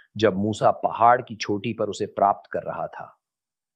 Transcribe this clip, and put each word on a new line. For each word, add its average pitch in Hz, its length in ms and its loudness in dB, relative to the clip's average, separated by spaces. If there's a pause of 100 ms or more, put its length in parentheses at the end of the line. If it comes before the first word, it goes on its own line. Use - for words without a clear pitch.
(180)
जब 104 180 4
मूसा 104 360 0
पहाड़ 120 500 2
की 117 140 -14
चोटी 104 380 -4
पर 107 120 -4
उसे 101 200 -6
प्राप्त - 460 0
कर 85 120 -6
रहा 82 240 -8
था। - 320 -16 (560)